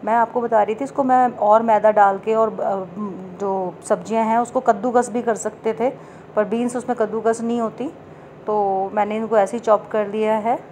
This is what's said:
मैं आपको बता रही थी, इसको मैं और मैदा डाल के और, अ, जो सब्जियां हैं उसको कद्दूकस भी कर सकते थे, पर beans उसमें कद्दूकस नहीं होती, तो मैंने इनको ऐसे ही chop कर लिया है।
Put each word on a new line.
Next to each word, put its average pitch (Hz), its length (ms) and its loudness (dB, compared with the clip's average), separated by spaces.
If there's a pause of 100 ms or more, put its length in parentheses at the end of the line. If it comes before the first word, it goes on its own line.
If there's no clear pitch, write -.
मैं 214 100 0
आपको 233 260 2
बता 226 220 2
रही 208 120 0
थी, 220 100 -6
इसको 269 200 -2
मैं 254 320 4
और 208 260 4
मैदा 214 280 4
डाल 202 280 4
के 220 160 -2
और, 220 140 2
अ, 196 360 -4 (560)
जो 190 340 -4 (100)
सब्जियां 214 420 -2
हैं 226 120 2
उसको 240 220 -2
कद्दूकस 233 500 0
भी 226 120 -4
कर 214 120 0
सकते 214 400 -6
थे, 233 160 0 (460)
पर 214 80 2
beans 240 320 -2
उसमें 240 200 -4
कद्दूकस 220 440 0
नहीं 233 200 -2
होती, 226 280 -6 (580)
तो 196 480 0
मैंने 208 220 -2
इनको 220 220 0
ऐसे 220 180 0
ही 226 40 -4
chop 208 300 2
कर 214 180 -2
लिया 214 260 0
है। 226 240 -2 (140)